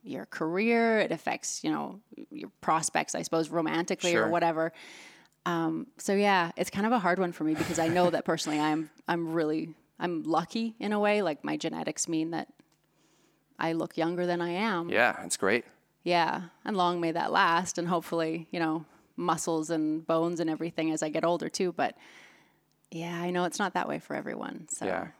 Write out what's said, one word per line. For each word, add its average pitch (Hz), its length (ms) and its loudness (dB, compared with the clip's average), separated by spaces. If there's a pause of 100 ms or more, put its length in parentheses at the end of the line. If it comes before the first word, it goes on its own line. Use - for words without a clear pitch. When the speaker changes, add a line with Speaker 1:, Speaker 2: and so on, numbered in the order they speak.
Speaker 1:
your 165 240 -8
career. 226 720 2
It - 120 2
affects, - 540 -4
you - 40 2
know, 156 300 -4 (320)
your - 180 -12 (120)
prospects, 160 520 0
I 151 80 -4
suppose, 160 280 0
romantically 170 640 0
or 110 80 4
Speaker 2:
Sure. - 60 2
Speaker 1:
whatever. 165 420 2 (760)
Um, 165 420 0 (100)
so - 180 0
yeah, 196 400 4
it's - 140 -2
kind 202 180 -2
of 233 60 4
a 247 60 4
hard 180 200 2
one 175 140 2
for - 100 -6
me 156 120 2
because 160 220 -2
I 165 120 2
know 180 200 6
that 165 140 0
personally 160 360 -2
I'm, 156 300 0 (180)
I'm 165 260 0
really, 160 420 0 (240)
I'm 165 240 -4
lucky 226 560 -2
in 208 140 -2
a 208 60 0
way. 208 220 4
Like, 160 220 -2
my 151 140 -2
genetics 160 500 -4
mean 160 240 0
that 156 160 -4 (1120)
I 165 140 0
look 165 240 -2
younger 175 280 0
than 175 160 0
I 175 100 -2
am. 180 380 -2
Speaker 2:
Yeah, 107 320 4
that's - 160 -6
great. 104 280 2 (380)
Speaker 1:
Yeah, 175 380 2 (220)
and 208 140 -2
long 175 240 2
may 165 120 0
that 165 180 0
last, 175 480 2
and 170 80 -2
hopefully, 165 640 -2
you 180 80 -4
know, 160 260 0 (300)
muscles 165 540 0
and 156 360 0
bones 165 340 0
and 165 100 0
everything 160 420 -2
as 156 100 -2
I 156 80 -2
get 156 160 -2
older 165 240 2
too. 180 220 0
But 143 240 -2 (960)
yeah, 170 280 -6
I 180 120 -2
know 180 140 2
it's 165 140 -4
not 196 140 -2
that 175 140 0
way 151 120 -4
for - 160 -8
everyone. - 540 -8
So. - 160 -6
Speaker 2:
Yeah. 87 220 -2 (120)